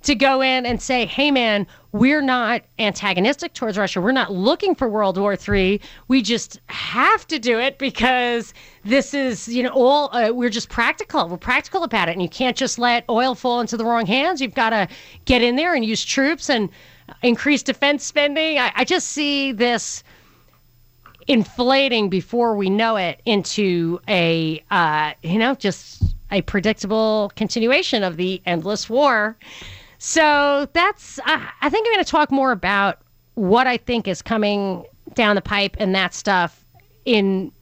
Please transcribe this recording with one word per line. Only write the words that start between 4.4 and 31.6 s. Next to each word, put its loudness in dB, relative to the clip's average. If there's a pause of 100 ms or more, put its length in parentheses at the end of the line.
for -2
World 0
War 0
Three. 0 (300)
We 4
just -4
have 0
to -4
do 0
it -2
because 0 (300)
this 2
is, -2
you -2
know, -2
all, 4
uh, 0
we're 0
just -4
practical. -2
We're -8
practical -2
about 0
it. -4
And -4
you -2
can't -2
just -2
let 0
oil 2
fall -2
into -4
the -2
wrong 0
hands. 0
You've -6
gotta 0 (340)
get 4
in 2
there 0
and 0
use -2
troops -2
and 2 (540)
increase 2
defense 0
spending." 0
I, 0
I 0
just 0
see -2
this -2 (1300)
inflating 2
before 0
we 0
know 0
it -4
into 0
a, 0
uh, 0 (120)
you 0
know, 2
just -4 (160)
a 0
predictable -2
continuation 0
of -2
the -4
endless -4
war. 2 (640)
So 2
that's, -2
uh, 0 (160)